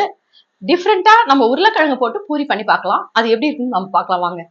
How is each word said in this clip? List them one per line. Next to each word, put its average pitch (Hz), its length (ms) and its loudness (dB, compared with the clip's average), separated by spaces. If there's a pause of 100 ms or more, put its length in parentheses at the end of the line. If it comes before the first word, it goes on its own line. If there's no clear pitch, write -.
(600)
டிஃப்ரெண்டா 359 520 2 (120)
நம்ம 269 220 4
உருளைக்கிழங்கு 311 500 0
போட்டு 233 260 -2
பூரி 294 220 -4
பண்ணி 214 180 -4
பார்க்கலாம். 196 400 -2 (100)
அது 226 160 0
எப்படி 233 200 0
இருக்குன்னு 247 260 -4
நம்ம 185 140 -4
பார்க்கலாம் 180 360 -2
வாங்க. 175 260 -6